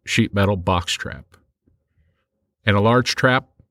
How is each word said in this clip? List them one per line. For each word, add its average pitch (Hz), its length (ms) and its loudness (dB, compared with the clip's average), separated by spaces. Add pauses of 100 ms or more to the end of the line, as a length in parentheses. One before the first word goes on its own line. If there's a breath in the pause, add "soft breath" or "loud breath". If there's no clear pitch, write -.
sheet - 260 0
metal 98 240 2
box 90 380 -2
trap. - 420 -14 (1300)
And 104 140 2
a - 20 2
large 120 340 2
trap 131 360 0 (200)